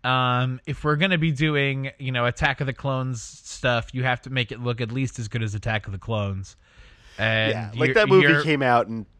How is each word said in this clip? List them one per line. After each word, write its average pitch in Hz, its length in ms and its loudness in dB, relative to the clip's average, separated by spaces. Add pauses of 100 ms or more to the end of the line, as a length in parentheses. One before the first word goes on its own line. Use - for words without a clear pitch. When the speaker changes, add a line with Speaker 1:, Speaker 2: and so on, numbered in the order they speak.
Speaker 1:
Um, 127 600 0
if - 180 -8
we're 151 140 2
gonna 180 220 2
be 160 120 2
doing, 139 680 0
you 135 120 -6
know, 120 140 0
Attack 135 380 0
of 131 40 0
the 135 60 -4
Clones 131 480 -4
stuff, - 720 -4
you 127 120 -4
have 127 180 0
to 120 80 -14
make 127 200 -2
it 113 100 -10
look 120 200 -4
at 113 100 -4
least 131 280 -4
as 110 100 -8
good 117 140 -4
as 104 120 -4
Attack 107 300 -4
of 101 80 -10
the 98 60 -8
Clones. 98 580 -6 (640)
And 110 340 2
Speaker 2:
Yeah, 110 240 -6
like, 156 120 2
Speaker 1:
you're, 131 80 0
Speaker 2:
that 214 120 6
movie 185 200 8
Speaker 1:
you're 143 140 4
Speaker 2:
came 147 200 0
out 120 240 4
in 110 180 -8 (160)